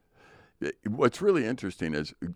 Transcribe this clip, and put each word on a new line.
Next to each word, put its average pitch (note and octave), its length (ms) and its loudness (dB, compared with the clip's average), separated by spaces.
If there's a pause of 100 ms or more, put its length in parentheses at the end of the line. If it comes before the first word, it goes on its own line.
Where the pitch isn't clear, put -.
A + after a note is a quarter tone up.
(600)
It, - 160 -4 (120)
what's B2+ 320 2
really F3+ 240 4
interesting G2 480 -2
is D2+ 220 -2 (220)